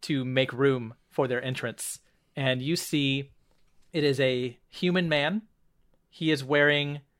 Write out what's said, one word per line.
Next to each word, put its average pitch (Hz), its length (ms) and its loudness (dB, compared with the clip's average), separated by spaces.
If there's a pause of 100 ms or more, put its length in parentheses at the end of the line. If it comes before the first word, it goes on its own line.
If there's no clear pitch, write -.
to 139 240 -2
make 131 280 0
room 123 400 0 (160)
for 139 180 -2
their 123 160 -2
entrance. - 560 -8 (360)
And 131 260 -2
you 156 140 -2
see 139 560 -2 (640)
it 156 100 0
is 139 160 2
a 127 380 0 (120)
human 180 400 0
man. 156 340 0 (680)
He 156 220 -2
is 139 120 2
wearing 147 580 2 (180)